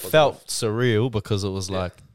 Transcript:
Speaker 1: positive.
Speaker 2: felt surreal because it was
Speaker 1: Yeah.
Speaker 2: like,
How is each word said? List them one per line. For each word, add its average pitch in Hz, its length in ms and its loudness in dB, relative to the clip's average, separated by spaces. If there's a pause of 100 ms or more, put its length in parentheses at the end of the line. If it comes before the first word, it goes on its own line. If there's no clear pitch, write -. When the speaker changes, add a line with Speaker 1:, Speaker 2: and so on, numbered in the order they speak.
Speaker 1:
positive. 92 100 -8
Speaker 2:
felt 151 360 2
surreal 117 640 0
because 104 320 -2
it 101 60 -2
was 95 200 -6
Speaker 1:
Yeah. 95 140 -4
Speaker 2:
like, 87 100 -6 (220)